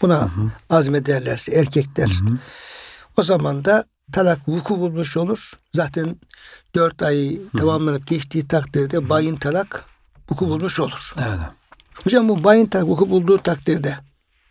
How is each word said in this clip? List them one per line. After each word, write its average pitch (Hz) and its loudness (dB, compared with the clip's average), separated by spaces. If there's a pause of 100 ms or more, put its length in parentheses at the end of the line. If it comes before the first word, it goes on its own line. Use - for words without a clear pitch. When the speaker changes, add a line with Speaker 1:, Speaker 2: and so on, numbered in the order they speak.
Speaker 1:
buna 175 4
Speaker 2:
Hı 113 0
hı. 101 -2 (200)
Speaker 1:
azmederlerse 139 0
erkekler, 143 2
Speaker 2:
Hı 92 2
hı. 123 0 (800)
Speaker 1:
o 208 6
zaman 147 -2
da 202 2 (280)
talak 175 0
vuku 175 -2
bulmuş 165 -4
olur. 180 -4 (220)
Zaten 160 -4 (580)
dört 165 0
ay 147 0
Speaker 2:
Hı 202 -12 (120)
hı. 117 -2
Speaker 1:
tamamlanıp 156 0
geçtiği 156 -4
takdirde 143 0
Speaker 2:
Hı 160 0
hı. 135 -2
Speaker 1:
bayin 156 0
talak 160 -4 (460)
vuku 165 -2
bulmuş 165 -4
olur. - -6
Speaker 2:
Evet. 110 -4 (640)
Speaker 1:
Hocam 226 4
bu 175 2
bayin 220 8
talak 190 0
vuku 185 2
bulduğu 185 4
takdirde, 156 -2 (540)